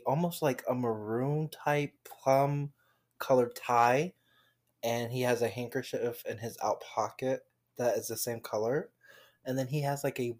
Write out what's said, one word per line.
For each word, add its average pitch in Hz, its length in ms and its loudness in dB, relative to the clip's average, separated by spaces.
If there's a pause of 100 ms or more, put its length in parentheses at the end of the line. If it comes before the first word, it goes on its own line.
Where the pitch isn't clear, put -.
almost 165 360 0
like 135 260 2
a 127 60 2
maroon 123 760 0
type 147 420 -2 (120)
plum 143 680 2 (480)
colored 127 340 4
tie, 123 600 4 (680)
and 117 300 -2
he 127 100 -2
has 123 200 2
a 117 60 2
handkerchief 120 760 -4
in 110 140 -6
his 110 240 -8
out 104 180 0
pocket 131 640 -4 (340)
that 117 200 0
is 113 120 -4
the 113 80 -6
same 117 240 -6
color, 117 500 -2 (540)
and 131 120 -2
then 127 120 -2
he 147 140 -2
has, 139 200 -2
like, 139 160 -2
a 120 220 -2